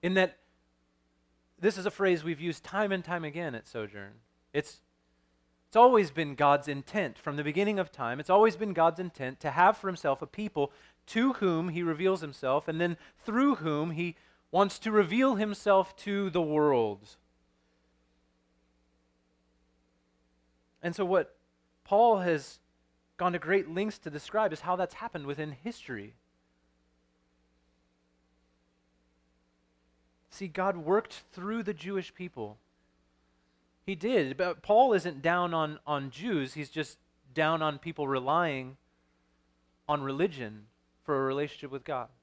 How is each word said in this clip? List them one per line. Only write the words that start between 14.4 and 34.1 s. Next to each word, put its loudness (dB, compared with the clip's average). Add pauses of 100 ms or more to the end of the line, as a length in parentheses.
wants 2
to -4
reveal 4
himself 2
to -4
the 0
world. 2 (3750)
And -6
so -2
what 0 (460)
Paul 4
has -2 (560)
gone -2
to -4
great 0
lengths -4
to -12
describe -2
is -10
how -2
that's -4
happened -10
within -6
history. -12 (4000)
See, -10
God -2
worked -2
through -6
the -4
Jewish -8
people. -10 (1300)
He -6
did, 0